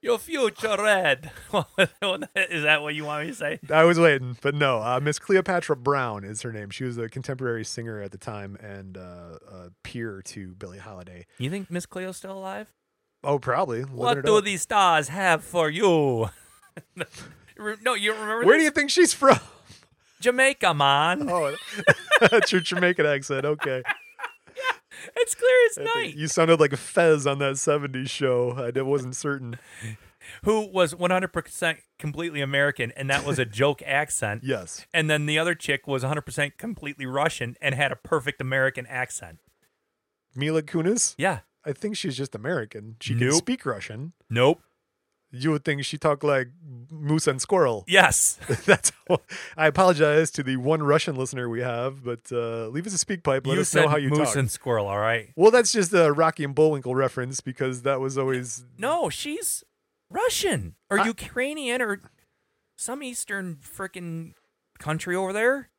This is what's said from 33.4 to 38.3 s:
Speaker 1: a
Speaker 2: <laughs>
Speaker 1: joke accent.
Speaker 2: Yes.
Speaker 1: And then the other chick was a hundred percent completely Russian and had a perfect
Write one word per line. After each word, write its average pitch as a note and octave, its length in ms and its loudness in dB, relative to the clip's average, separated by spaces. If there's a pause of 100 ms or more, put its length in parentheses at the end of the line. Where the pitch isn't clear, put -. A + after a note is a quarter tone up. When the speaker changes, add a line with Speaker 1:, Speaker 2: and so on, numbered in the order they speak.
Speaker 1:
a B2+ 40 2
Speaker 2:
<laughs> - 20 -6
Speaker 1:
joke C3 380 0
accent. B2 600 -4
Speaker 2:
Yes. A2 500 -8
Speaker 1:
And D#3+ 160 0
then D3 160 0
the D3+ 140 0
other E3+ 160 0
chick - 320 -4
was C3+ 160 -2
a C3 40 -2
hundred D3+ 180 -4
percent C#3+ 300 -6
completely C#3+ 500 -10
Russian B2+ 540 -2
and C#3 140 -2
had C#3 160 0
a - 60 -6
perfect C#3+ 440 -4